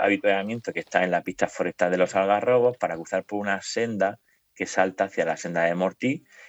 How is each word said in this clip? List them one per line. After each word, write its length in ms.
avituallamiento 720
que 80
está 240
en 60
la 100
pista 260
forestal 440
de 80
los 180
Algarrobos 640
para 160
cruzar 300
por 140
una 220
senda 580
que 120
salta 380
hacia 200
la 120
senda 280
de 120
Mortí, 480